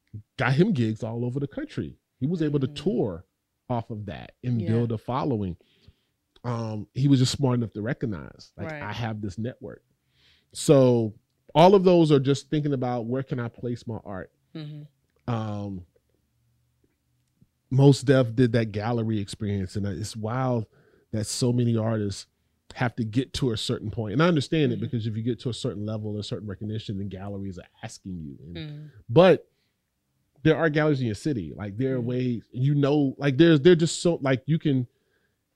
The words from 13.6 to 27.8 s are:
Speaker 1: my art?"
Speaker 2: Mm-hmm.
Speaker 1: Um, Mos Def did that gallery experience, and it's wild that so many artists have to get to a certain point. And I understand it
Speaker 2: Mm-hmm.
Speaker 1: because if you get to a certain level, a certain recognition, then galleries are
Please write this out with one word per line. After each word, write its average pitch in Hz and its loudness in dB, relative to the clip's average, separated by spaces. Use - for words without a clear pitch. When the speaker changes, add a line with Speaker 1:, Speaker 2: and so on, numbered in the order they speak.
Speaker 1:
my 110 -8
art?" 95 -12
Speaker 2:
Mm-hmm. 151 -14
Speaker 1:
Um, 101 -6
Mos 135 6
Def 127 2
did 123 4
that 117 0
gallery 110 -2
experience, 98 -4
and 101 -4
it's 101 -8
wild 117 -4
that 107 -4
so 123 0
many 117 2
artists 107 -4
have 123 -2
to 120 -4
get 110 -2
to 127 -2
a 107 -2
certain 110 -6
point. 107 -6
And 143 2
I 175 4
understand 151 2
it 113 -2
Speaker 2:
Mm-hmm. 101 -6
Speaker 1:
because 113 -4
if 107 -6
you 110 -6
get 117 -4
to 127 -6
a 113 -6
certain 104 -6
level, 107 -6
a 101 -6
certain 101 -10
recognition, 107 -8
then 101 -6
galleries 98 -10
are - -18